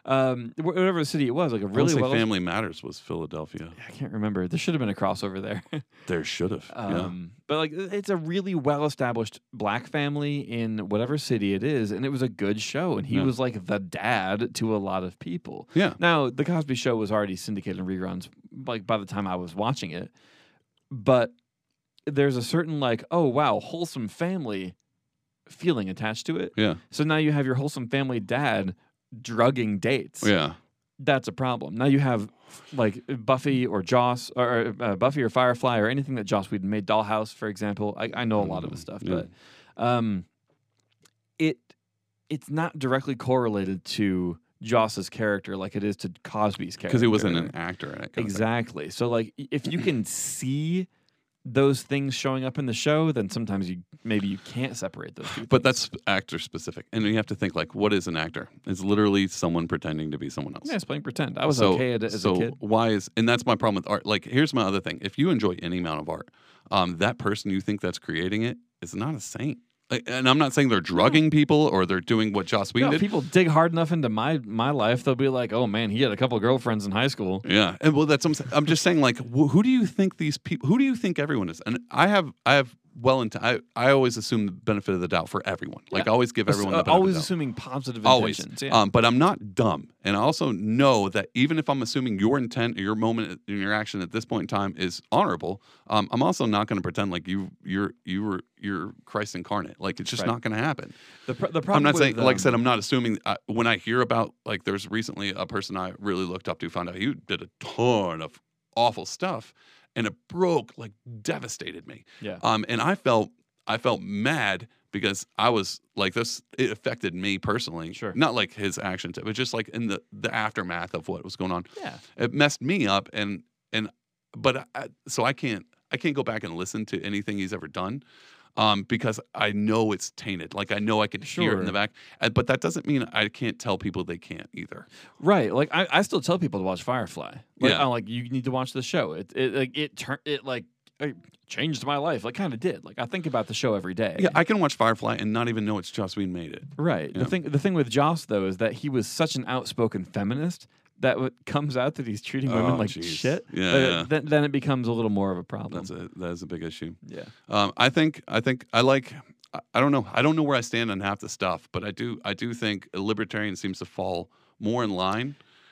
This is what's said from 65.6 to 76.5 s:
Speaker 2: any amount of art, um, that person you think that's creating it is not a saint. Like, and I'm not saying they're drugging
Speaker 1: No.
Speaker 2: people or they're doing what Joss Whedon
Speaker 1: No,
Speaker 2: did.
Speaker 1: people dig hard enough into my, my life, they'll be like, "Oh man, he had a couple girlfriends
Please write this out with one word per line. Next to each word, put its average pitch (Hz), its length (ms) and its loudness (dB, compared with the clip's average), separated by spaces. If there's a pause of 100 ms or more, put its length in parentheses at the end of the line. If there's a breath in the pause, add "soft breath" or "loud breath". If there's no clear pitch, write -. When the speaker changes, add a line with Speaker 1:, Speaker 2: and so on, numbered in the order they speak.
Speaker 2:
any 87 160 -2
amount 80 240 -4
of 76 80 -8
art, 80 180 -6 (440 soft breath)
um, 90 260 2
that 107 200 0
person 104 340 -2
you 95 100 0
think 104 180 -2
that's 90 200 -4
creating 92 440 -2
it 123 140 -4 (240)
is 87 120 -12
not 120 220 -4
a 117 60 -10
saint. - 380 -6 (320)
Like, 123 140 -2
and 131 240 2
I'm 135 80 8
not 147 160 4
saying 139 160 6
they're 101 120 4
drugging 113 420 6
Speaker 1:
No. 160 80 6
Speaker 2:
people 151 340 6
or 95 220 4
they're 92 120 2
doing 110 320 2
what 98 140 0
Joss 101 300 0
Whedon 131 140 6
Speaker 1:
No, - 20 4
Speaker 2:
did. 156 80 4
Speaker 1:
people 202 220 2
dig 175 260 6
hard 160 240 6
enough 165 200 2
into 160 160 2
my, 117 380 0
my 110 240 0
life, 123 340 2
they'll 135 120 4
be 135 140 2
like, 123 220 0
"Oh 120 140 2
man, 110 240 0
he 113 140 2
had 123 80 4
a 101 40 0
couple 123 240 2
girlfriends 117 460 2